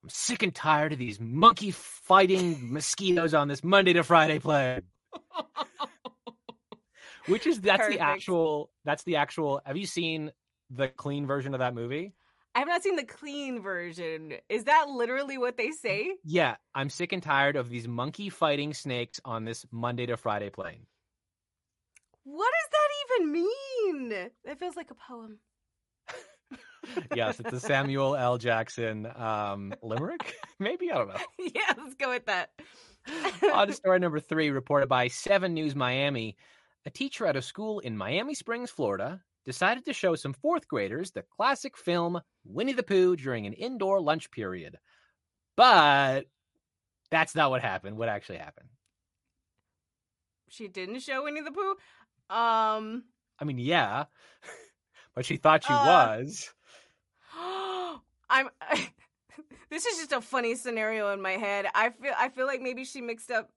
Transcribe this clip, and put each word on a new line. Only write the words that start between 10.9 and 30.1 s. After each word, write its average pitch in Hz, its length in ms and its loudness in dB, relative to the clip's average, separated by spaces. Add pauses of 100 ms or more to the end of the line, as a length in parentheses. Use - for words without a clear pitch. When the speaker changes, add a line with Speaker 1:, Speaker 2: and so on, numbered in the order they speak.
Speaker 1:
version 139 280 -2
of 127 60 -4
that 127 140 0
movie? 135 380 -6 (400)
Speaker 2:
I 233 80 -2
have 285 80 -2
not 349 140 0
seen 381 140 0
the 285 80 -4
clean 277 580 -10
version. 170 720 -8 (160)
Is 220 160 -2
that 294 240 4
literally 269 500 -4
what 247 180 -2
they 240 140 -2
say? 262 540 -4
Speaker 1:
Yeah, 151 320 2 (180)
"I'm 139 160 -4
sick 170 220 -6
and 185 100 -4
tired 143 320 2
of 123 160 -4
these 120 160 -8
monkey 131 420 -6
fighting 147 460 0
snakes 123 500 -8
on 113 200 -6
this 113 260 -8
Monday 120 360 -4
to 120 100 -2
Friday 104 340 -4
plane." 87 360 -12 (1400)
Speaker 2:
What 320 260 -2
does 640 220 0
that 539 480 0
even 311 120 0
mean? 415 760 -2 (360)
That 285 140 -12
feels 359 160 -8
like 330 160 -14
a 254 60 -20
poem. 226 420 -18 (680)
<laughs> - 80 -14 (1000)
Speaker 1:
Yes, 117 240 0
it's 113 140 -8
a 127 80 -6
Samuel 139 560 0
L. 123 200 2
Jackson, 113 800 -2
um, 104 680 -4
limerick? 139 540 -6 (140)